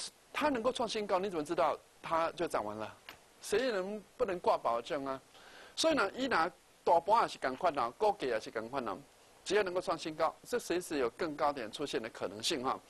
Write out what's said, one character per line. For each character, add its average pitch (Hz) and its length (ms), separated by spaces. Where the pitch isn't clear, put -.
它 294 160
能 262 120
够 240 120
创 240 160
新 208 180
高， 196 140
你 202 100
怎 175 80
么 151 60
知 170 100
道 160 240
它 165 300
就 165 160
涨 123 160
完 104 120
了？ 107 160
谁 247 300
能， 202 320
不 254 80
能 185 160
挂 190 180
保 117 240
证 139 240
啊？ 135 160
所 320 120
以 320 60
呢， 208 220
伊 262 100
拿 180 240
大 170 160
盘 208 240
也 170 60
是 - 100
同 131 180
款 170 180
啦， 123 220
股 214 220
价 143 80
也 113 140
是 135 100
同 113 180
款 131 160
啦， 101 140
只 175 100
要 208 80
能 185 100
够 180 80
创 175 160
新 156 200
高， 160 180
这 240 140
随 175 220
时 170 180
有 123 120
更 156 260
高 147 160
点 120 180
出 143 160
现 135 160
的 110 80
可 - 160
能 101 160
性 135 220
哈。 117 140